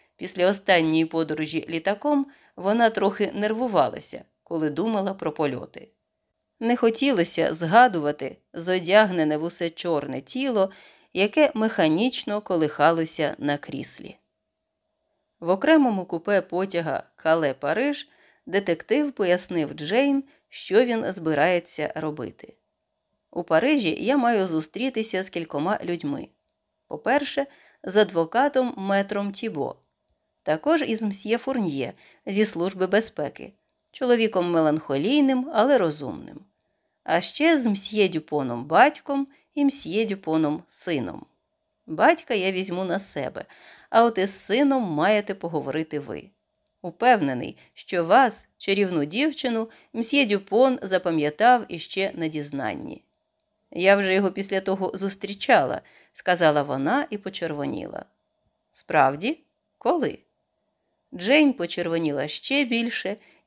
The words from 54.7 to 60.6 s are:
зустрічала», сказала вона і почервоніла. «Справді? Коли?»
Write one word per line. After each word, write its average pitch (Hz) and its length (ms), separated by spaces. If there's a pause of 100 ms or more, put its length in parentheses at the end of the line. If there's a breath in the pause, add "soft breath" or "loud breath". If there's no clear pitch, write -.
зустрічала», 196 880 (320 soft breath)
сказала 160 500
вона 143 460
і 208 80
почервоніла. 147 880 (640)
«Справді? 156 680 (380)
Коли?» 311 420 (920)